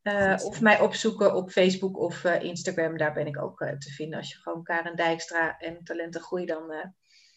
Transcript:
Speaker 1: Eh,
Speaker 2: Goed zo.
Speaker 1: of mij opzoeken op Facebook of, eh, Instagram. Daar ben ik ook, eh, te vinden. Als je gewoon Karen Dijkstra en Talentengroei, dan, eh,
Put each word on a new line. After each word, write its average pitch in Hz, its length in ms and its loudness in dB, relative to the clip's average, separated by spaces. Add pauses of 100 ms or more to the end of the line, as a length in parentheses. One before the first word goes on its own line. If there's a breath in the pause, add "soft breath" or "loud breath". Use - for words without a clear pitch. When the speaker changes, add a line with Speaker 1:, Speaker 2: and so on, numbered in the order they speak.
Speaker 1:
Eh, 202 300 2
Speaker 2:
Goed 185 100 2
zo. 185 60 -4
Speaker 1:
of 208 140 -4
mij 214 180 8
opzoeken 208 560 4
op 185 160 -2
Facebook 190 460 4
of, - 260 -4
eh, 175 200 2
Instagram. 170 540 -2
Daar 151 160 0
ben 151 140 -2
ik 147 140 -6
ook, - 200 -8
eh, - 160 -6
te 143 120 -14
vinden. 151 300 -8
Als - 120 -10
je - 60 -18
gewoon 170 260 -10
Karen 170 320 -4
Dijkstra 165 640 0
en 170 260 -12
Talentengroei, 170 600 -6
dan, 160 260 -6
eh, 156 140 -8 (520 loud breath)